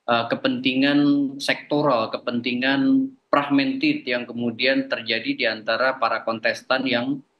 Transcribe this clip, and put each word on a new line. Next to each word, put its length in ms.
eh, 160
kepentingan 720
sektoral, 720
kepentingan 1040
fragmented 720
yang 240
kemudian 640
terjadi 480
di 80
antara 560
para 240
kontestan 560
yang 400